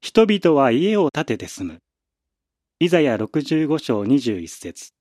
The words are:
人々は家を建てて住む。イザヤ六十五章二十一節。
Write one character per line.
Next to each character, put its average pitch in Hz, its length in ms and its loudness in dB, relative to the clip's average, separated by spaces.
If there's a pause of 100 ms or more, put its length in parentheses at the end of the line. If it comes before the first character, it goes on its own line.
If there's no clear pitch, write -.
人 - 260 2
々 180 320 2
は 135 120 4
家 185 260 0
を 175 140 2
建 151 140 -4
て 110 120 -4
て - 100 -14
住 90 260 -12
む。 85 60 -20 (1000)
イ 170 100 0
ザ 170 120 2
ヤ 127 160 2
六 110 260 -4
十 156 240 -2
五 156 100 -2
章 107 280 -4
二 131 140 2
十 113 200 -4
一 82 120 -14
節。 - 500 -18